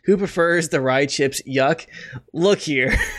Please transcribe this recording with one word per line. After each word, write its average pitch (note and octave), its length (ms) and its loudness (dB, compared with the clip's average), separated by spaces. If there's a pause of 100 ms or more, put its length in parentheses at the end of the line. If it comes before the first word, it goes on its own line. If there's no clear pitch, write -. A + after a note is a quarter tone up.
who G3 120 4
prefers E3+ 520 0
the D#3 120 0
rye C3 260 2
chips? C3+ 360 -2
Yuck." C3+ 440 0 (460)
Look F#3 260 2
here. C3+ 340 0 (260)